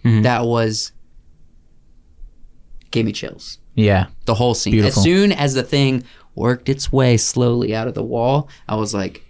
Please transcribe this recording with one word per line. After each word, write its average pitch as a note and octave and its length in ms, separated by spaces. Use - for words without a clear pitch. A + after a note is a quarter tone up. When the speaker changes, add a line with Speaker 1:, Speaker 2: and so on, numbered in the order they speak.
Speaker 1:
Mm-hmm. A2+ 160
Speaker 2:
That A#2+ 240
was, A2+ 480
gave A2+ 120
me A2+ 80
chills. - 460
Speaker 3:
Yeah. G2+ 300
Speaker 2:
The A#2 100
whole A#2+ 180
scene. - 180
Speaker 3:
Beautiful. G#2+ 280
Speaker 2:
As G2 40
soon F#3+ 300
as C#3+ 200
the C3 100
thing C3+ 420
worked B2 340
its C3+ 200
way B2+ 280
slowly A#2+ 580
out A2+ 140
of A#2 60
the - 80
wall, B2 440
I G#2+ 60
was G#2+ 180
like F#2+ 360